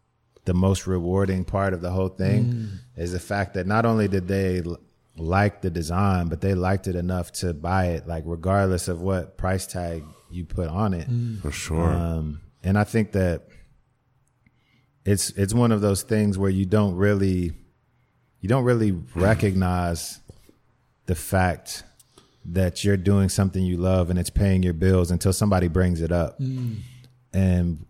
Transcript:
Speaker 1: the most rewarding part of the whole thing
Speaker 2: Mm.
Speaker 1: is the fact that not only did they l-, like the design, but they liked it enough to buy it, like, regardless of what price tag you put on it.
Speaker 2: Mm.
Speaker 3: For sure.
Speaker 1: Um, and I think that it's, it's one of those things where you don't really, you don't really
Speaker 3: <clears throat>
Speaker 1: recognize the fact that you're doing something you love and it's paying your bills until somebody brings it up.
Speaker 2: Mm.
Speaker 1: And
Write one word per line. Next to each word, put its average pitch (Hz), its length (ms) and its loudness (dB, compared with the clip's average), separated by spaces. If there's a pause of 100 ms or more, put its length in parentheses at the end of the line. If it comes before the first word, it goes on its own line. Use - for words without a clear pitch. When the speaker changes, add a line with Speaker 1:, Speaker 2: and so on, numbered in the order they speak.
(440)
Speaker 1:
the 90 100 0
most 92 320 2
rewarding 92 580 0
part 98 300 -2
of 85 60 -6
the 87 100 -4
whole 95 180 0
thing 123 360 0
Speaker 2:
Mm. 117 240 -4 (280)
Speaker 1:
is 87 140 -6
the 90 80 -4
fact 101 360 -4
that 90 120 -2
not 110 180 2
only 110 220 4
did 92 220 -2
they 95 360 0
l-, 85 140 -8 (380)
like 92 440 0
the 92 100 -2
design, 87 580 0
but 80 120 -4
they 98 140 2
liked 92 320 0
it 92 80 -4
enough 90 380 -4
to 87 200 -4
buy 87 340 0
it, 85 200 -4
like, 80 180 -6
regardless 90 600 0
of 85 140 -4
what 92 360 -4
price 92 300 -2
tag 85 380 -8 (260)
you 87 140 -8
put 87 240 -4
on 95 260 -2
it. 85 160 -6
Speaker 2:
Mm. 120 320 -4
Speaker 3:
For 80 80 -4
sure. 82 400 -2
Speaker 1:
Um, 82 500 -2 (220)
and 98 160 2
I 104 60 4
think 107 280 -2
that 90 360 0 (1600)
it's, 101 260 0
it's 98 220 0
one 120 200 4
of 104 80 2
those 98 220 2
things 104 360 0
where 98 120 2
you 95 140 2
don't 101 300 2
really, 95 580 0 (880)
you - 80 -8
don't 123 160 2
really 113 280 4
Speaker 3:
<clears throat> 85 240 -8
Speaker 1:
recognize 90 1040 0 (840)
the 92 100 0
fact - 680 -2 (600)
that 90 400 -2
you're 101 120 4
doing 98 320 4
something 95 360 0
you 90 120 0
love 90 340 2
and 90 80 2
it's 85 120 -2
paying 95 320 2
your 90 100 2
bills 90 380 4
until 90 220 2
somebody 95 340 2
brings 87 340 2
it 82 120 -2
up. 85 260 -2
Speaker 2:
Mm. 127 380 -6 (560)
Speaker 1:
And 90 580 0